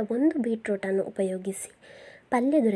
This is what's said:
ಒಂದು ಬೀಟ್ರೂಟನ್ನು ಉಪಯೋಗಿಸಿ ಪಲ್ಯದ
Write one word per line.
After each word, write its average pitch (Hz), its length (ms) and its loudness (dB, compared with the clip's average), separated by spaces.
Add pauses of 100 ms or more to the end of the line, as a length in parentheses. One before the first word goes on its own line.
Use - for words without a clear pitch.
(140)
ಒಂದು 294 200 2 (100)
ಬೀಟ್ರೂಟನ್ನು 202 680 -2
ಉಪಯೋಗಿಸಿ 190 580 -4 (640)
ಪಲ್ಯದ 254 440 4